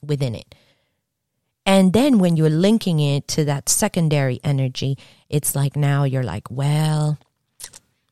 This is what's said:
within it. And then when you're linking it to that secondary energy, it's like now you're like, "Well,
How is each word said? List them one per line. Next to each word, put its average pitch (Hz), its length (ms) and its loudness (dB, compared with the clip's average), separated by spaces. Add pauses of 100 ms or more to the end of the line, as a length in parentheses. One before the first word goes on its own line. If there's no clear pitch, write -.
within 139 340 -4
it. - 180 -18 (1120)
And 190 280 4
then 247 260 4
when 175 160 2
you're 156 140 2
linking 175 500 2
it 143 300 -2
to 156 160 -2
that 143 240 -4
secondary 147 720 0
energy, 135 540 -2 (320)
it's 147 260 -4
like 139 220 -2
now 143 260 2
you're 131 180 -2
like, 104 300 -6
"Well, 151 640 0 (960)